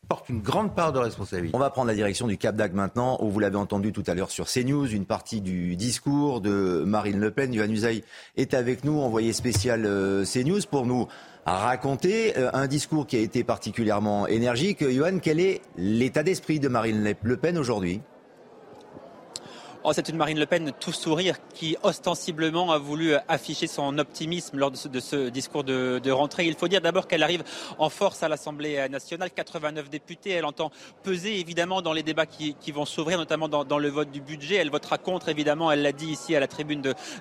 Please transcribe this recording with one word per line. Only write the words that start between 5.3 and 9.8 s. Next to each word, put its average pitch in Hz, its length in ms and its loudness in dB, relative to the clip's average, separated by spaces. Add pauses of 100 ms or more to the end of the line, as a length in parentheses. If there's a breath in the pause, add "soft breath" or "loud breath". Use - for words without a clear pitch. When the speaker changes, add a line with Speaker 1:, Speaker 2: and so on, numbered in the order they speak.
Speaker 2:
du 90 340 -2
discours 131 640 0
de 95 440 2
Marine 101 360 2
Le 107 100 2
Pen. 131 220 -2
Yohann 107 180 2
Usaï 110 320 0 (340 loud breath)
est 131 180 2
avec 127 300 0
nous, 151 140 2
envoyé 113 360 2
spécial, 113 500 2